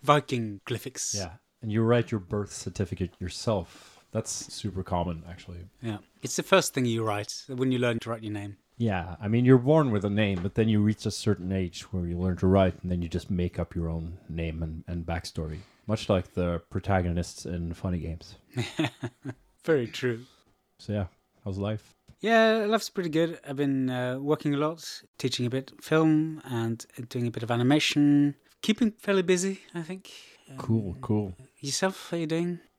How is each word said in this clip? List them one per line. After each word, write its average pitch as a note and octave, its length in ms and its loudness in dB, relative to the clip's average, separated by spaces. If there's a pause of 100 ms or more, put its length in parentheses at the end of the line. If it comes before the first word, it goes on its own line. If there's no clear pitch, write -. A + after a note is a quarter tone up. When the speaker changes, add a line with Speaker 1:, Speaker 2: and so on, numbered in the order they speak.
Speaker 1:
Viking B2 640 0
glyphics. - 480 -6
Speaker 2:
Yeah, F#2 160 -6 (320)
and A2 80 -4
you A2 100 2
write A#2 300 4
your A2 80 -2
birth G2 340 -6
certificate F#2 680 -4
yourself. - 800 -4 (120)
That's A2 200 -4
super - 520 -8
common, E2+ 440 -4
actually. F2 380 -16 (160)
Speaker 1:
Yeah, A2+ 160 -6 (240)
it's - 140 -6
the F3 80 -2
first - 320 4
thing B2+ 100 2
you A2+ 180 0
write G#2 300 -2 (140)
when C3 240 0
you B2+ 80 2
learn A#2+ 200 2
to A2+ 120 -8
write A2+ 100 -6
your G#2+ 100 -8
name. G2+ 260 -8 (200)
Speaker 2:
Yeah, F2+ 420 0
I G#2 80 -4
mean, A#2 160 4
you're B2+ 140 10
born C#3 320 6
with G#2 160 2
a G#2 40 4
name, G2+ 340 2
but G2 100 -4
then A2 160 2
you G#2+ 120 6
reach G#2 260 2
a G#2 40 -2
certain F#2+ 400 0
age F#2 300 -2 (100)
where F2+ 140 -2
you F2 140 -4
learn F2+ 180 0
to F#2+ 100 2
write, F#2+ 360 6
and F2+ 80 -2
then F2+ 100 0
you E2+ 80 -4
just F2 220 -4
make F2+ 260 0
up E2+ 160 -4
your E2 160 -2
own E2 300 -6 (100)
name D#2+ 320 -4
and, D#2+ 260 -8
and F2 160 -6
backstory. D#2+ 540 -6 (300)
Much G#2+ 220 -4
like F#2+ 260 0
the F2 340 -2
protagonists F2 800 -2
in E2+ 260 -6
Funny F2+ 260 -4
Games. E2 360 -10 (640)
Speaker 1:
<laughs> - 640 -14
Very C#3 240 2
true. A#2+ 380 -4 (520)
Speaker 2:
So - 160 -6
yeah, G#2 120 0 (380)
how's G2 140 -6
life? G#2 380 -6 (260)
Speaker 1:
Yeah, A3 460 4
life's G#3+ 240 0
pretty F3 180 -4
good. E3 380 0
I've C#3+ 80 -6
been, C3+ 340 0
uh, B2+ 300 -2
working C#3+ 340 0
a C#3 40 0
lot, D#3 440 -4 (160)
teaching B2 300 -2
a - 20 0
bit C3 220 -4 (100)
film, D#3 640 2
and A#2 400 -2 (240)
doing A#2+ 160 -2
a A#2+ 60 -2
bit A#2 100 -6
of A2+ 80 -8
animation. C#3+ 840 4 (260)
Keeping A3 300 2
fairly G3 320 0
busy, F#3 380 0 (120)
I F3 80 -6
think. F#3 300 -12 (480)
Speaker 2:
Cool, A2 320 0
Speaker 1:
Um, E2+ 100 -8
Speaker 2:
cool. G#2 320 -2 (280)
Speaker 1:
yourself, F#3+ 500 -4
how E3+ 60 -2
you E3 100 -2
doing? E3+ 320 -2 (200)